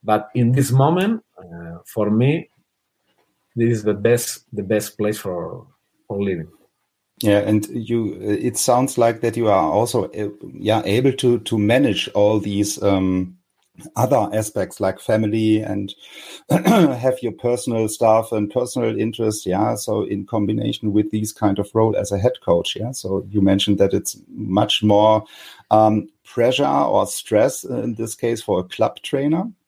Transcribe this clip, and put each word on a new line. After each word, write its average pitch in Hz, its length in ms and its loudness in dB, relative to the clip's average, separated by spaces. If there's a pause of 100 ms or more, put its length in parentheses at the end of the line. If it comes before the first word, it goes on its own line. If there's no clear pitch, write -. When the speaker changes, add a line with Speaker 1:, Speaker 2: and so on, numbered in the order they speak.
Speaker 1:
But 107 300 0
in 120 180 2
this 131 180 2
moment, 180 520 2 (140)
uh, 85 500 -14
for 104 240 -2
me, 131 380 2 (1080)
this 117 220 2
is 104 40 -8
the 104 120 0
best, 113 500 -4 (100)
the 104 80 -6
best 101 340 -4
place 104 220 -4
for, 87 480 -10 (400)
for 101 160 -6
living. 87 260 -4 (720)
Speaker 2:
Yeah, 104 180 4
and 104 320 0
you, 117 500 -4
it 104 360 -2
sounds 131 400 2
like 117 260 2
that 113 140 -2
you 117 120 0
are 90 240 2
also, 113 400 0
uh, 104 160 -6 (260)
yeah, 107 300 0
able 123 300 2
to, 120 260 0
to - 180 -4
manage 110 560 2
all 104 240 4
these, 101 420 -2
um, 95 540 0 (600)
other 117 360 2
aspects 107 480 -4
like 95 200 -2
family 110 600 2
and 101 340 -6 (300)
<clears throat> - 260 -20
have 156 720 4
your 117 100 -2
personal 120 560 -2
stuff 110 440 2
and 104 200 -2
personal 120 460 -2
interests. 110 480 -2
Yeah. 107 300 0
So 107 260 -4
in 101 240 -6
combination 110 680 -2
with 104 200 2
these 107 200 -4
kind 101 280 -2
of 98 140 -4
role 110 220 2
as 104 140 -4
a 101 80 -2
head 113 140 2 (120)
coach. 85 320 0
Yeah. 117 160 -6
So 98 380 -6
you 104 100 0
mentioned 98 380 2
that 98 160 2
it's 95 220 -4 (120)
much 107 540 -2
more, 107 420 4 (460)
um, 110 380 4 (160)
pressure 127 420 0
or 127 400 2
stress - 580 0
in 117 300 -6
this 110 220 -8
case 117 260 -4
for 92 180 0
a 90 40 -4
club - 380 -4
trainer 151 420 -2 (240)